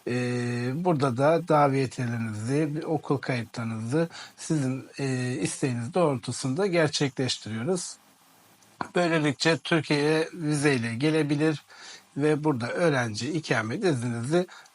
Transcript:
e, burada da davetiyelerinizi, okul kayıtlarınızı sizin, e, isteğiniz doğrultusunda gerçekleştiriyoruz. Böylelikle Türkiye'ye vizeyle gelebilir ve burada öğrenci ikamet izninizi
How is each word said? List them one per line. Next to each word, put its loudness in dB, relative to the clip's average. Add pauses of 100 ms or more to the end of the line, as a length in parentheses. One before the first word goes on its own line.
e, -2 (640)
burada 0
da 4
davetiyelerinizi, 0
okul 0
kayıtlarınızı -2 (280)
sizin, -2 (140)
e, -2 (100)
isteğiniz -4
doğrultusunda 0
gerçekleştiriyoruz. -2 (1000)
Böylelikle 2
Türkiye'ye 2
vizeyle 0
gelebilir 2 (540)
ve 2
burada 0
öğrenci 0
ikamet -2
izninizi 0 (280)